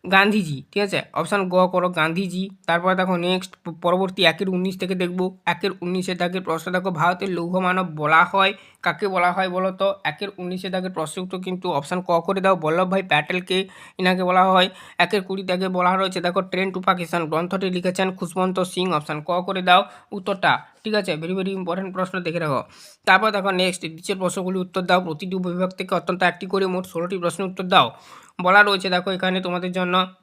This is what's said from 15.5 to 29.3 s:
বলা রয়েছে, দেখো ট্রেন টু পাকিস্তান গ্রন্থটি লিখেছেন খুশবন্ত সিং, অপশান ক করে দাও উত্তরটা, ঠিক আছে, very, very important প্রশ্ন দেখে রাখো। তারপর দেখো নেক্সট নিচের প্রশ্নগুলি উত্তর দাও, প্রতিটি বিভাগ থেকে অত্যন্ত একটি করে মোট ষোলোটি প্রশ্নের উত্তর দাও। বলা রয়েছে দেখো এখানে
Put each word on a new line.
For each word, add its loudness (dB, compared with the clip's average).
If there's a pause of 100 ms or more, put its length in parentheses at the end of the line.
বলা 2
রয়েছে, -2
দেখো 0
ট্রেন -2
টু -6
পাকিস্তান 0
গ্রন্থটি -2
লিখেছেন -2
খুশবন্ত -2
সিং, -2
অপশান -4
ক -2
করে -4
দাও 6 (260)
উত্তরটা, 0 (220)
ঠিক -4
আছে, 0
very, -6
very -2
important -4
প্রশ্ন -4
দেখে -4
রাখো। -2 (420)
তারপর 4
দেখো 0
নেক্সট 0
নিচের -6
প্রশ্নগুলি -4
উত্তর -4
দাও, 2
প্রতিটি -8
বিভাগ -2
থেকে -4
অত্যন্ত -2
একটি 0
করে 0
মোট -2
ষোলোটি -6
প্রশ্নের -2
উত্তর -8
দাও। 6 (500)
বলা 8
রয়েছে 2
দেখো 0
এখানে 0